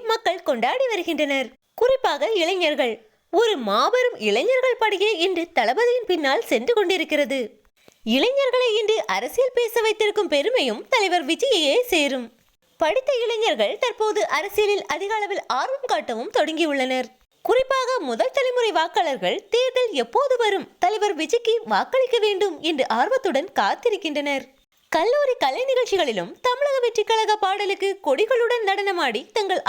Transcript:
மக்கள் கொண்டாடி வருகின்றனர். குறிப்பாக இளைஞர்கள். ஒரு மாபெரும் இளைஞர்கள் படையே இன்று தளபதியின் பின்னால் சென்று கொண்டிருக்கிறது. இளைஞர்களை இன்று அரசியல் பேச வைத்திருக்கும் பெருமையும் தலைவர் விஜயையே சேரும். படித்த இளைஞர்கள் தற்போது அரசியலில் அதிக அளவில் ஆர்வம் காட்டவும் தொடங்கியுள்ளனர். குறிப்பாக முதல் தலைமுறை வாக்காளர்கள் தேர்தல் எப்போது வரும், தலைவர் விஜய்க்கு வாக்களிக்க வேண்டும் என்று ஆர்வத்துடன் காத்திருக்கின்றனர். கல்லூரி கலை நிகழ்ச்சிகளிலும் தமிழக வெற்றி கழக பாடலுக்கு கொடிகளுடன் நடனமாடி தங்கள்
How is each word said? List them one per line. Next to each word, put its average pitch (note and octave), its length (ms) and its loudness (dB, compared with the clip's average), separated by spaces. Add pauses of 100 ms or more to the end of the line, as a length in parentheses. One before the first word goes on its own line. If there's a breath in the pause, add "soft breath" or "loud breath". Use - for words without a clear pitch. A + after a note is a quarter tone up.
மக்கள் A4 400 -2
கொண்டாடி D4 440 0
வருகின்றனர். D4+ 640 -2 (260)
குறிப்பாக A4 580 2
இளைஞர்கள். D#4+ 640 0 (380)
ஒரு G#4+ 260 4
மாபெரும் D#4 640 0
இளைஞர்கள் A#4 600 2
படையே G#4 380 0
இன்று E4+ 340 0
தளபதியின் G#4+ 540 0
பின்னால் D#4+ 380 0
சென்று C4 300 0
கொண்டிருக்கிறது. D#4 680 0 (680 soft breath)
இளைஞர்களை B4 680 2
இன்று G#4+ 220 0 (100)
அரசியல் D4 480 -2
பேச A#4 260 0
வைத்திருக்கும் G#4+ 480 0
பெருமையும் D4 600 0
தலைவர் F#4 380 2
விஜயையே E4 580 2
சேரும். C#4 420 0 (540)
படித்த E4+ 380 0
இளைஞர்கள் G#4+ 600 0
தற்போது G#4+ 500 -2
அரசியலில் G4 580 -2
அதிக F#4 280 -4
அளவில் G4+ 340 -4
ஆர்வம் B4 400 -4
காட்டவும் D4 420 -4
தொடங்கியுள்ளனர். C#4+ 800 0 (360)
குறிப்பாக B4+ 460 0 (100)
முதல் D4 320 -2
தலைமுறை B4 400 0
வாக்காளர்கள் D#4+ 640 0 (120)
தேர்தல் B4 440 0
எப்போது G#4+ 440 0
வரும், G#4 300 0 (120)
தலைவர் G4+ 380 0
விஜய்க்கு A4 380 0 (100)
வாக்களிக்க A#4+ 540 0
வேண்டும் G4+ 440 0
என்று D4+ 260 0
ஆர்வத்துடன் E4 640 0
காத்திருக்கின்றனர். C#4+ 920 -2 (480)
கல்லூரி B4 440 2
கலை D4 280 0
நிகழ்ச்சிகளிலும் F4 680 0 (100)
தமிழக C5+ 400 0
வெற்றி A#4 240 0
கழக A4 320 2
பாடலுக்கு G4 520 -2 (120)
கொடிகளுடன் A4+ 640 2
நடனமாடி F#4+ 560 0 (120)
தங்கள் F#4+ 360 0